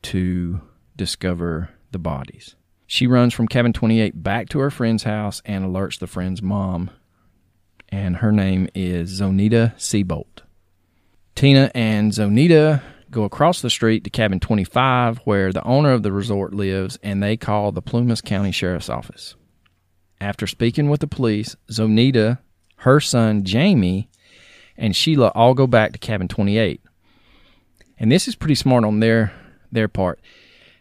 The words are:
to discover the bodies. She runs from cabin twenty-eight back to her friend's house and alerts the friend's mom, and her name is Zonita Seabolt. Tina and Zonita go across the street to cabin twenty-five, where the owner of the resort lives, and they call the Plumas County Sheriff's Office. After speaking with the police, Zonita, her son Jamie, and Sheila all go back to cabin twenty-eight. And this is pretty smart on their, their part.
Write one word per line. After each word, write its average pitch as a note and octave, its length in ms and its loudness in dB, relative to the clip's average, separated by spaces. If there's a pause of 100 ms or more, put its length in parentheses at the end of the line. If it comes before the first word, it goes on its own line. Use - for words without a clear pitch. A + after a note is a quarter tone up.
to F2+ 580 -4 (360)
discover F2 720 -6 (220)
the F#2+ 80 -10
bodies. D2 560 -10 (320)
She - 180 -2
runs B2 260 4
from A#2 140 -2
cabin A#2+ 260 0
twenty-eight A2 500 0
back G2+ 280 -4
to - 80 -4
her C#3 120 0
friend's A2+ 340 -2
house G#2+ 400 -6
and G2 200 -6
alerts F#2 340 -6
the F2+ 80 -10
friend's F#2 360 -8
mom, F#2 480 -4 (1000)
and G2 260 -4
her G#2+ 160 0
name F#2+ 420 2
is F2+ 460 -4
Zonita G#2+ 560 2
Seabolt. F2+ 640 -6 (920)
Tina C#3 400 6
and G#2+ 380 0
Zonita D3 720 4 (280)
go A2 140 -4
across D#3 380 0
the B2 80 -4
street A2+ 340 0
to G2+ 60 -10
cabin G2 300 0
twenty-five, A#2+ 800 0
where G2 340 0
the - 120 -6
owner C#3 280 4
of A#2+ 100 2
the G#2 100 -2
resort G2 400 -4
lives, F#2+ 500 -4
and G2 200 -4
they G#2 140 0
call G#2 360 -2
the F#2+ 100 -6
Plumas A#2 400 -2
County G2 300 -4
Sheriff's F2+ 380 -4
Office. - 460 -12 (840)
After G2+ 260 -6
speaking C#3+ 440 0
with D3 100 0
the D#3 60 -4
police, A2 500 -4 (140)
Zonita, A2 680 2 (380)
her C#3 240 4
son A2 420 0
Jamie, G#2 680 2 (640)
and G#2 180 -2
Sheila C#3+ 400 4
all A#2+ 200 4
go C3 120 4
back A2+ 260 2
to - 60 -16
cabin F#2+ 300 -4
twenty-eight. G2+ 540 -2 (1160)
And A2 120 2
this F3 180 4
is A#3 60 -8
pretty D3+ 220 0
smart B2 280 2
on G#2+ 160 0
their, A2+ 320 2 (380)
their A2+ 160 -2
part. F#2 340 -4 (600)